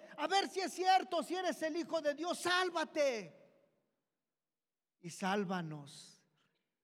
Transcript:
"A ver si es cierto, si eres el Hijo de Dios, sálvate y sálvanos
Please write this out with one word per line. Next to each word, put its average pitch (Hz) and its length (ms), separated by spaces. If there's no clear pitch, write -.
"A 294 100
ver 381 200
si 370 120
es 339 120
cierto, 370 520
si 320 100
eres 359 280
el 311 140
Hijo 320 240
de 294 140
Dios, 320 240
sálvate 320 960
y 175 100
sálvanos 175 1120